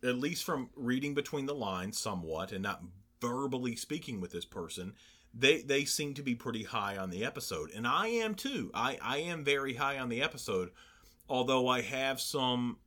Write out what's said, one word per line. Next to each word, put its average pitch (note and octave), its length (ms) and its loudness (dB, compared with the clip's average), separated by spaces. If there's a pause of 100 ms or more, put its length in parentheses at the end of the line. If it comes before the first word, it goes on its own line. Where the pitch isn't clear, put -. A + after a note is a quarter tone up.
at B2 140 2
least D3+ 260 -2
from C3+ 320 -2
reading C3+ 380 0
between C#3+ 320 -2
the D3 80 -2
lines G2 440 -2
somewhat F2+ 540 -4
and F#2+ 100 -4
not G2 200 -4 (360)
verbally B2+ 580 0
speaking C3 440 -6
with F2 120 -4
this F2 120 -6
person, F2+ 480 -8 (400)
they, C3 300 6
they C#3 240 4
seem D3 280 0
to D3 80 -6
be C3 120 2
pretty A2+ 300 -4
high G2+ 340 0
on F#2+ 100 -2
the F#2 160 -2
episode. F#2+ 500 -4
And A2+ 120 -2
I E3+ 220 4
am A3+ 260 0
too. A3 400 -4
I, A#2+ 260 0
I C3 180 0
am E3 240 -2
very C#3 320 2
high C#3 240 0
on B2 120 -2
the A#2 100 0
episode, G#2 500 0 (600)
although B2+ 360 4
I B2+ 140 6
have C3+ 400 -2
some B2 560 2 (100)